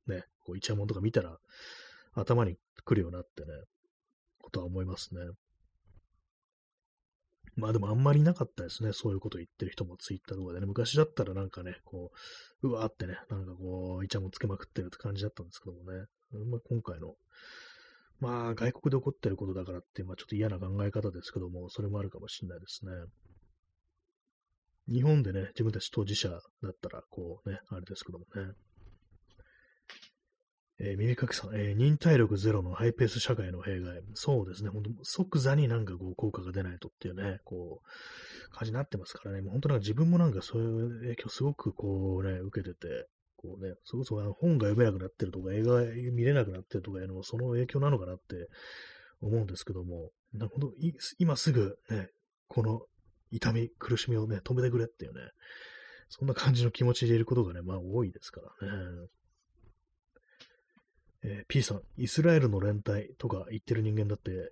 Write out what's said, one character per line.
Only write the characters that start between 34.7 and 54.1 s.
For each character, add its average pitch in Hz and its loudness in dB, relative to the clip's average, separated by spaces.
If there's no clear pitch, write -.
ほ 107 -4
ん - -4
と、 104 -4
即 185 0
座 135 4
に 147 6
な 117 2
ん 113 2
か 92 -6
こ 92 -6
う、 90 -6
効 107 0
果 98 -8
が 92 -6
出 95 -2
な 90 -6
い 87 -14
と - -14
っ - -14
て - -8
い 92 -4
う - -10
ね、 98 -4
こ 87 -10
う、 - -18
感 - -8
じ 110 -4
に - -4
な 131 -2
っ 143 -6
て - -6
ま 92 -8
す - -12
か - -12
ら 98 -4
ね。 98 -4
も 95 -6
う - -4
ほ 120 0
ん - 2
と 147 0
な 139 4
ん - 2
か - 2
自 104 0
分 165 6
も 175 8
な 170 8
ん 135 6
か 95 -2
そ - -2
う 113 2
い 113 2
う 113 0
影 120 -2
響 - -8
す - -2
ご 143 2
く - -2
こ 95 0
う 92 0
ね、 95 0
受 98 -4
け 92 -6
て 87 -8
て、 71 -8
こ 92 -12
う 95 -6
ね、 92 -6
そ - -8
れ 123 -2
こ 131 -4
そ 107 -2
あ 101 -2
の 101 -2
本 165 4
が 104 4
読 107 4
め 120 8
な 110 6
く 95 -2
な 92 -4
っ - -8
て - -4
る 92 -2
と 92 -6
か、 92 -4
映 107 2
画 120 6
見 120 2
れ 139 6
な 135 6
く 101 -2
な 95 -8
っ 92 -10
て - -4
る 92 -2
と 101 -8
か 95 -6
い 92 -4
う - -6
の 92 -6
も 95 -6
そ - -6
の 123 0
影 120 2
響 143 0
な 143 4
の 127 4
か 90 -6
な 90 -6
っ - -8
て - -10
思 110 2
う - 4
ん 104 0
で 92 -6
す - -10
け 98 -6
ど 90 -6
も、 85 -8
な 110 -4
ん - -6
か - -8
ほ 139 0
ん 123 -6
と、 - -18
い-、 156 0
今 160 6
す - 4
ぐ 104 4
ね、 98 0
こ - 2
の 110 0
痛 117 0
み、 117 0
苦 - 0
し - -2